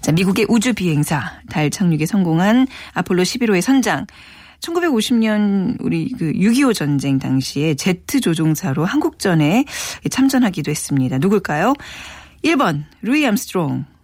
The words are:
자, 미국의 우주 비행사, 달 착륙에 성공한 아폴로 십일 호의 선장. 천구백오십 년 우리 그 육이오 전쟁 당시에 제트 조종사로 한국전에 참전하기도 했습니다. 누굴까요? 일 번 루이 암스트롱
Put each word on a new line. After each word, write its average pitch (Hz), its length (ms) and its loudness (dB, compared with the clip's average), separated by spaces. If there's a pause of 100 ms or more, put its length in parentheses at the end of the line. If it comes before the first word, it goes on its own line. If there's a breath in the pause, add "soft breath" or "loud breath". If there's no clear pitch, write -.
자, - 100 -2
미국의 190 380 2
우주 233 260 2
비행사, 156 640 -2 (100)
달 151 220 0
착륙에 160 340 0
성공한 190 640 2 (260 loud breath)
아폴로 180 300 0
십일 233 280 0
호의 190 120 2
선장. 233 440 0 (520 loud breath)
천구백오십 320 580 0
년 208 640 0
우리 165 380 -2
그 160 160 -2
육이오 233 380 2
전쟁 143 460 0
당시에 135 560 -2
제트 - 460 -2
조종사로 156 640 0
한국전에 208 800 0 (440 loud breath)
참전하기도 247 600 0
했습니다. 131 480 -2
누굴까요? 190 560 2 (680 loud breath)
일 320 140 2
번 156 300 0 (160)
루이 285 240 0
암스트롱 156 580 -2 (200)